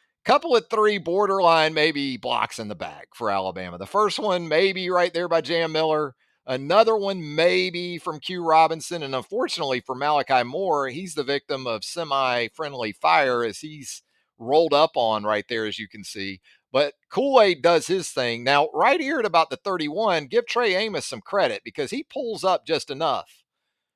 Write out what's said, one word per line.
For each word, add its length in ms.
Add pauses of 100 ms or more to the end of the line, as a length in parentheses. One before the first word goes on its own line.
(260)
couple 300
of 140
three 280
borderline 760
maybe 420
blocks 420
in 120
the 60
back 380
for 160
Alabama. 480
The 80
first 340
one 280
maybe 420
right 240
there 140
by 140
Jam 320
Miller. 420 (300)
Another 500
one 400
maybe 640
from 240
Q 200
Robinson. 600
And 100
unfortunately 680
for 140
Malachi 500
Moore, 420
he's 260
the 120
victim 420
of 160
semi-friendly 1120
fire 500
as 160
he's 420 (360)
rolled 360
up 220
on 300
right 240
there, 160
as 120
you 120
can 160
see. 340 (320)
But 220 (160)
Kool-Aid 520
does 260
his 220
thing. 360
Now, 280
right 280
here 180
at 60
about 240
the 80
thirty-one, 720
give 200
Trey 260
Amos 320
some 140
credit 460
because 260
he 100
pulls 440
up 200
just 240
enough 540 (520)